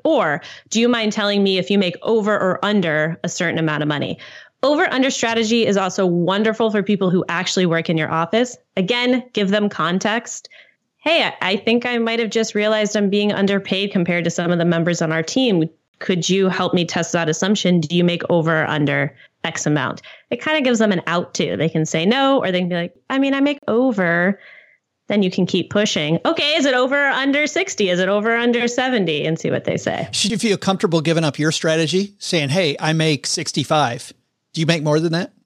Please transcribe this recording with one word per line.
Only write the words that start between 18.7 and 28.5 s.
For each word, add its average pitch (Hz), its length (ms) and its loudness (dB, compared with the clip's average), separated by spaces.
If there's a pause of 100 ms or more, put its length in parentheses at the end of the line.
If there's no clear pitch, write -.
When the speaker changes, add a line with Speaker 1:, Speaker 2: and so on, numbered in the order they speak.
Speaker 1:
X - 220 -6
amount?" 147 380 -2 (260)
It 240 140 -6
kinda 311 180 0
gives 247 160 2
them 214 140 2
an 180 160 0
out 170 260 -2
too. 143 240 -2
They 139 100 0
can 160 160 0
say 160 220 -2
no, 269 340 4
or 190 120 -2
they 180 80 0
can 180 100 -2
be 180 60 -4
like, 175 180 -6 (160)
"I 262 80 -2
mean, 269 160 0
I 277 60 -2
make 285 180 0 (100)
over." 196 720 2 (680)
Then 208 160 2
you 185 80 0
can 185 160 0
keep - 240 -2
pushing. 170 520 0
"Okay, 311 320 0
is 294 120 2
it 262 80 2
over 269 320 0
or - 20 2
under 277 380 0
sixty? 339 420 -2
Is 180 100 0
it 185 100 0
over 208 260 0
or - 20 0
under 240 300 0